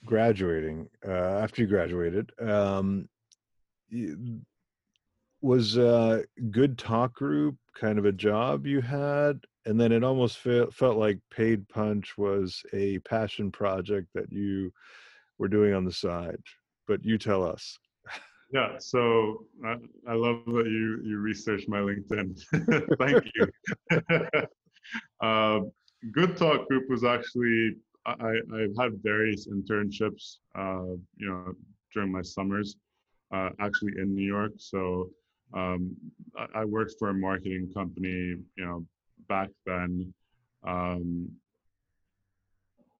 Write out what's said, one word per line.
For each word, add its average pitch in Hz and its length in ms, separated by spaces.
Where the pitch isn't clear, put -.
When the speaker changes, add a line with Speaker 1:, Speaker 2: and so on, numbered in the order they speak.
Speaker 1:
graduating, 92 800
uh, 98 60
after 98 500
you 107 60
graduated, 90 640
um, 98 680
y-, 104 240
was 123 360
a 117 460
Good 123 260
Talk 120 360
Group 147 440
kind 107 240
of 101 80
a 101 60
job 113 560
you 139 140
had? 143 580
And 110 140
then 117 120
it 117 120
almost 127 340
fe-, 120 340
felt 120 260
like 107 220
Paid 113 360
Punch 107 500
was 98 540
a 98 280
passion 107 520
project 95 640
that - 180
you 98 400
were 101 120
doing 104 240
on 92 100
the 90 80
side, 87 500
but 101 160
you 110 140
tell 98 260
us. - 340
Speaker 2:
Yeah, 123 240
so 117 680
I, 117 100
I 117 60
love 117 320
that 117 200
you, 110 380
you 107 140
researched 104 500
my 101 120
LinkedIn. 101 600
<laughs> - 40
Thank 143 260
you. 160 1120
<laughs> - 0
Uh, 110 380
Good 175 240
Talk 156 320
Group 131 220
was 120 140
actually, 117 720
I, 120 60
I, 113 500
I've 101 140
had 113 260
various 107 440
internships, 104 880
uh, 92 380
you 101 120
know, 90 240
during 101 180
my 92 120
summers, 101 520
uh, 95 180
actually 104 380
in 98 180
New 98 100
York. 104 320
So, 90 540
um, 90 420
I, 110 260
I 110 40
worked 107 320
for 104 120
a 98 40
marketing 95 640
company, 90 600
you 92 80
know, 87 200
back 98 200
then. 90 440
Um, 90 640